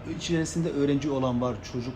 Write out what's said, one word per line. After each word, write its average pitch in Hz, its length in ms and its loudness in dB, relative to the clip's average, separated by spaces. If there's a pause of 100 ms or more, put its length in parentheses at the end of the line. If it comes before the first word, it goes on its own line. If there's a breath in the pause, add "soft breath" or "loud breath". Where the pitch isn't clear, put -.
(180)
İçerisinde 165 520 0
öğrenci 143 400 2
olan 131 320 2
var, 123 140 0 (180)
çocuk 123 220 -4